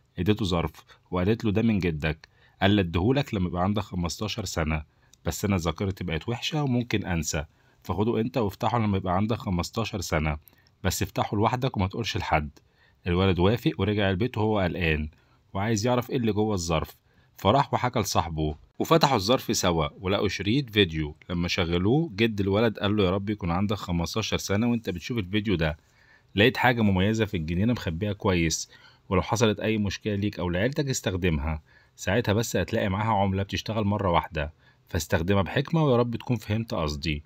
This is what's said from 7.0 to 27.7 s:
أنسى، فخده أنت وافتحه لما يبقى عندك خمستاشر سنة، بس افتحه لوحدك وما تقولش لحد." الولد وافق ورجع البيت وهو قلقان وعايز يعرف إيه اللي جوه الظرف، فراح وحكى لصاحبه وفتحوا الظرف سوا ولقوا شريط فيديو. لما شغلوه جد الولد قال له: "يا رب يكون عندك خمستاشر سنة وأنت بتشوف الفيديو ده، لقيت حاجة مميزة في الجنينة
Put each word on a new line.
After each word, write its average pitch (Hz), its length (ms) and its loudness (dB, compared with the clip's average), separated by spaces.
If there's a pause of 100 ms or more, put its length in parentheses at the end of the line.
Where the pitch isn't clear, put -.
أنسى، 80 380 -2 (380)
فخده 110 380 0
أنت 110 180 -2
وافتحه 110 400 -2
لما 104 180 2
يبقى 90 200 0
عندك 107 200 0
خمستاشر 95 640 -4
سنة، 78 360 0 (480)
بس - 180 0
افتحه - 340 -2
لوحدك 123 400 0
وما 95 100 2
تقولش 104 300 -6
لحد." 78 340 0 (560)
الولد 92 320 4
وافق 107 400 2
ورجع 101 320 0
البيت 95 280 -2
وهو 107 200 0
قلقان 80 500 0 (460)
وعايز 104 320 -2
يعرف 123 240 0
إيه 175 60 -2
اللي 113 160 2
جوه 107 220 0
الظرف، 82 420 -2 (400)
فراح 127 380 2
وحكى 123 260 -2
لصاحبه 80 560 -2 (220)
وفتحوا 151 380 4
الظرف 110 400 0
سوا 82 320 2 (120)
ولقوا 101 280 0
شريط 113 420 -2
فيديو. 80 460 0 (140)
لما 87 180 -2
شغلوه 98 680 0
جد 110 240 0
الولد 101 380 2
قال 104 180 0
له: 101 80 4
"يا 87 60 4
رب 101 200 -2
يكون 98 200 -4
عندك 98 260 0
خمستاشر 90 600 -4
سنة 107 340 0
وأنت 113 200 -4
بتشوف 104 280 -6
الفيديو 101 360 -2
ده، 80 240 0 (560)
لقيت 113 220 4
حاجة 120 260 6
مميزة 104 420 6
في 101 120 -2
الجنينة 87 360 2